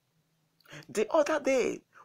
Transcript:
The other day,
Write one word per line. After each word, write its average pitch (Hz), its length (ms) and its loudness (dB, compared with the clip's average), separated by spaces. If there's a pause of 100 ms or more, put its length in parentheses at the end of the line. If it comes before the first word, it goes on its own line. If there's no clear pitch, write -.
(880)
The 208 240 -4
other 311 280 2
day, 247 400 0 (240)